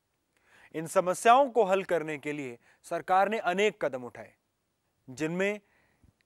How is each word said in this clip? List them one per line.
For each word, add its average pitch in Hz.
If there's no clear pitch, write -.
इन 160
समस्याओं 226
को 226
हल 196
करने 156
के 147
लिए 131
सरकार 185
ने 220
अनेक 190
कदम 127
उठाए, 117
जिनमें 175